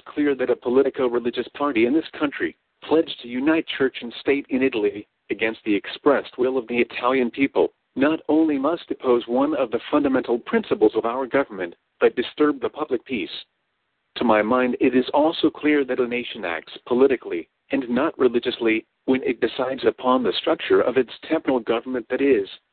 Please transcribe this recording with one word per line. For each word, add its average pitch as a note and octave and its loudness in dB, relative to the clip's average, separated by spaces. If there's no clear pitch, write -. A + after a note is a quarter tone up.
clear D3 0
that B2+ -2
a A#2+ 4
politico-religious B2 0
party B2 0
in C3 0
this D#3+ 0
country, C#3 -4
pledged E3 0
to A#2+ -14
unite C#3 0
church C3 0
and A#2+ -12
state C#3 0
in C3 0
Italy, G#2 -2
against A2 -4
the G#2 2
expressed - 0
will C3 0
of A#2 -4
the A#2+ -2
Italian B2 0
people, - 0
not D3+ 2
only D#3 4
must D3+ -2
oppose A#2+ 0
one C3+ 2
of A#2+ 0
the A#2 -2
fundamental C3 2
principles B2+ 0
of G#2+ 0
our B2 -2
government, G#2+ -2
but D#3 4
disturb C#3+ 0
the A2+ -2
public C#3 -4
peace. G#2 -6
To - -4
my G#2+ 4
mind, B2 2
it B2+ 2
is B2+ 2
also D#3 2
clear D3 0
that B2+ -4
a B2 0
nation A#2+ -8
acts E2 -8
politically, A#2+ 2
and C3+ -2
not B2+ -2
religiously, A#2 0
when C3 0
it B2+ -4
decides B2+ -4
upon B2+ 2
the F#2+ 0
structure E3 2
of A#2+ 0
its B2+ 0
temporal D#3 0
government, A#2 -4
that B2+ -2
is, A#2+ 2